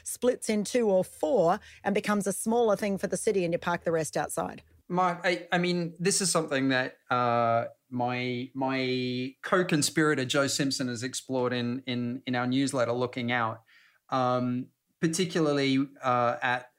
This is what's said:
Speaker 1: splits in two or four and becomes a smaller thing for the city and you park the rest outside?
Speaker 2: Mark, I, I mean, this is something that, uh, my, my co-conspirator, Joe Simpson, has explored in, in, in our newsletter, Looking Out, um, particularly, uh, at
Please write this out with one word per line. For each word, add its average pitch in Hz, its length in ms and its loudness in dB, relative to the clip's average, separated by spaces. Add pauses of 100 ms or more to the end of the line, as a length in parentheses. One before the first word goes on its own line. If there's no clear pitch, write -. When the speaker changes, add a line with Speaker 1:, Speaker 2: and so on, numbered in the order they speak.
Speaker 1:
splits - 460 -2
in 208 160 0
two 233 260 2
or 185 140 4
four 214 560 2 (240)
and 202 100 0
becomes 208 320 0
a 196 60 -2
smaller 226 420 2
thing 196 240 -2
for 202 80 -4
the 180 100 -4
city 190 280 0
and 170 100 0
you 170 40 -2
park 175 260 -4
the 170 80 0
rest 160 240 -2
outside? - 460 -6 (260)
Speaker 2:
Mark, 175 340 0
I, 180 300 -2
I 180 60 2
mean, 175 420 0
this 196 200 2
is 180 120 0
something 143 380 0
that, 127 260 0 (120)
uh, 117 580 2 (220)
my, 123 640 -4
my 127 920 -2
co-conspirator, 156 800 2
Joe 139 240 0
Simpson, 135 400 -2
has 120 160 -6
explored 127 480 -2
in, 123 340 -2
in, 123 400 -4
in 127 80 -2
our 123 140 0
newsletter, 127 440 0
Looking 123 380 -2
Out, 113 320 -2 (460)
um, 127 580 0 (340)
particularly, 147 840 2 (160)
uh, 123 400 2
at 127 360 -2